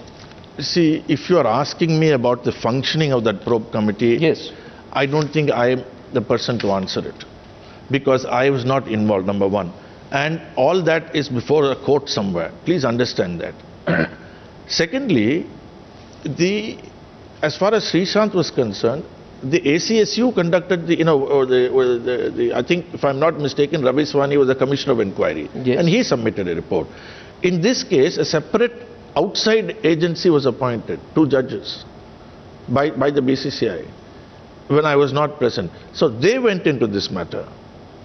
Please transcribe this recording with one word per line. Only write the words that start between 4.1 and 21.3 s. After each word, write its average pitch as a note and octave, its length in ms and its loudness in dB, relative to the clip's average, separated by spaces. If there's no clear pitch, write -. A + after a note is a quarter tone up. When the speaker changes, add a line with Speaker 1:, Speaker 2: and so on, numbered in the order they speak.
Speaker 2:
Yes. D#3 300 0
Speaker 1:
I C3+ 120 0
don't D3 260 0
think D3 200 0
I A#2+ 200 2
am B2+ 120 -2
the B2 80 0
person A#2+ 380 -2
to G2+ 120 0
answer F#2+ 360 -2
it, - 160 -14
because C3+ 360 2
I B2+ 240 2
was B2+ 160 0
not C3+ 240 0
involved, G#2+ 360 0
number G2 220 0
one. F#2+ 240 -2
And D#3 300 -2
all E3 260 2
that D#3+ 320 0
is C#3+ 140 -2
before C#3 420 2
a B2 40 -2
court C#3+ 240 2
somewhere. F2 420 -2
Please E3 180 0
understand A#2 560 -2
that. - 160 -10
<clears throat> - 800 -6
Secondly, E3+ 840 0
the, G3 540 -4
as D3+ 160 -2
far G#3 160 2
as G#3+ 120 0
Srishant G3+ 500 0
was E3 160 0
concerned, A#2+ 540 -2
the C3+ 240 -2
A D3 140 2
C A3 220 2
S - 160 0
U A#3+ 160 2
conducted E3+ 540 0
the, E3+ 100 2
you D#3+ 80 2
know, C#3+ 200 4
or C#3 200 2